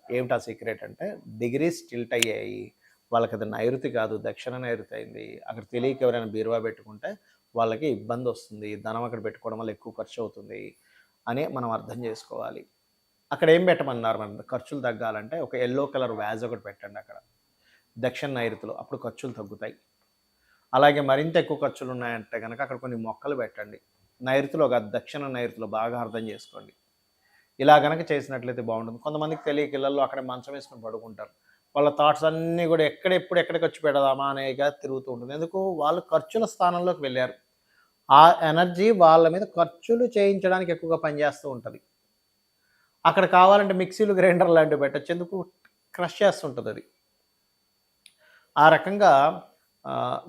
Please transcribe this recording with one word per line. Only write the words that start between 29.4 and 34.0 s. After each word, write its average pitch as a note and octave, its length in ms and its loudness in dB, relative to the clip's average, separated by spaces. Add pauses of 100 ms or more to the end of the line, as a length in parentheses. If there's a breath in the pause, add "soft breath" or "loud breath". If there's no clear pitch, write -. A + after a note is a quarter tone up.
తెలియక D3 300 -2
ఇళ్ళల్లో C#3 300 -2
అక్కడ C3+ 180 -4
మంచం B2+ 320 -12
వేసుకొని C3 280 -18
పడుకుంటారు, A2 520 -14 (420)
వాళ్ళ D3 140 6
థాట్స్ D3 360 2
అన్నీ E3 400 0
కూడా D#3+ 180 4
ఎక్కడ, D3+ 300 0
ఎప్పుడు F3+ 260 0
ఎక్కడ E3+ 180 0
ఖర్చు D#3 240 -2
పెడదామా C#3 480 2